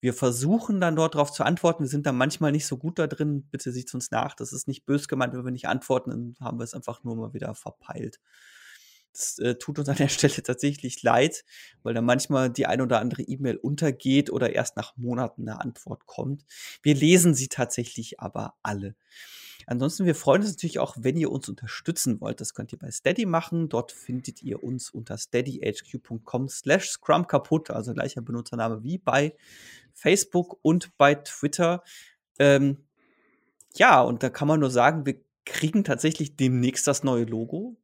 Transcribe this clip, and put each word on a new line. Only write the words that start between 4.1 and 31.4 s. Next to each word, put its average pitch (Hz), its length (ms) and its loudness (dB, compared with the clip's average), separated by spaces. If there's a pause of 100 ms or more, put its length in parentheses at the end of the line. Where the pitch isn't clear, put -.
nach. 120 240 -2
Das - 180 -12
ist - 160 -8
nicht - 160 -8
bös 143 240 -2
gemeint, 131 240 -2
wenn 127 140 -8
wir 127 40 -6
nicht 123 160 -8
antworten, 127 440 -2
dann 120 300 -8
haben 120 180 -8
wir 120 60 -4
es 117 100 -14
einfach 117 300 -12
nur 117 120 -6
mal 113 160 -8
wieder 110 220 -8
verpeilt. - 640 -14 (920)
Das, - 240 -8
äh, 120 160 0
tut 143 240 -10
uns 143 100 -2
an 139 80 0
der 139 120 2
<laughs> - 20 0
Stelle - 320 2
tatsächlich 139 600 -4
leid, 123 440 4 (360)
weil 117 120 -4
da 117 80 0
manchmal 131 480 2
die - 160 -2
ein - 160 2
oder 123 180 2
andere 120 220 -4
E-Mail 131 340 -4
untergeht 143 720 0
oder 131 240 0
erst - 240 -2
nach - 220 -10
Monaten 120 500 -4
eine 110 140 -10
Antwort 113 420 -12
kommt. - 400 -8 (380)
Wir 151 120 6
lesen 165 400 6
sie 131 140 -2
tatsächlich - 720 -6
aber 107 420 -8
alle. 101 340 -6 (680)
Ansonsten, 135 380 -2
wir 170 100 4
freuen 160 280 4
uns 208 80 -2
natürlich - 300 -4
auch, - 180 -4
wenn 131 180 0
ihr 156 140 0
uns 139 180 -6
unterstützen - 720 -4
wollt. 110 220 -8
Das 107 100 -10
könnt 110 220 -12
ihr - 40 -20
bei - 120 -14
Steady 208 340 0
machen. 165 460 -2
Dort - 220 -4
findet - 500 -10
ihr - 200 -8
uns 123 280 -8
unter 110 260 -10
steadyhq - 840 -4
punkt - 240 -12
com 135 240 -4
slash 170 400 0
scrum 165 360 0
kaputt, - 440 0
also 113 240 -6
gleicher - 260 -6
Benutzername 117 640 -4
wie 160 160 -6
bei 143 360 2 (600)
Facebook 180 680 2
und 165 380 2
bei 143 160 8
Twitter. 165 680 -2 (580)